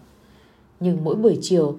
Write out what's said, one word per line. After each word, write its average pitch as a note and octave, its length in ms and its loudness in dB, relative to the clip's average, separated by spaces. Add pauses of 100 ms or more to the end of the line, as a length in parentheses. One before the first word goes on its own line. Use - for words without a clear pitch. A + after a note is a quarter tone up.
(800)
Nhưng F3 240 -2
mỗi D#3+ 120 -2
buổi G#3+ 260 2
chiều, D3+ 380 0